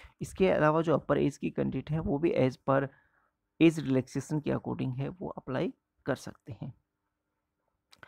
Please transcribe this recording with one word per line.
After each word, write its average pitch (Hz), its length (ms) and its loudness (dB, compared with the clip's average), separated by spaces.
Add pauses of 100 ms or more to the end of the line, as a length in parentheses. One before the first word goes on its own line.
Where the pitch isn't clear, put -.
(200)
इसके 190 300 0
अलावा 156 320 4
जो 160 120 4
अपर 139 240 2
एज 143 180 2
की 170 140 -4
कैंडिडेट 135 400 -4
हैं 160 100 -2
वो 143 180 -2
भी 165 200 2
as 131 200 2 (100)
per 135 180 2 (720)
एज 160 200 6
रिलैक्सेशन 135 600 -2
के 139 100 -4
according 127 480 -4
है 139 120 -6
वो - 180 -10
अप्लाई 151 440 -6 (340)
कर 131 100 -2
सकते - 460 -16
हैं। 139 100 -12 (1400)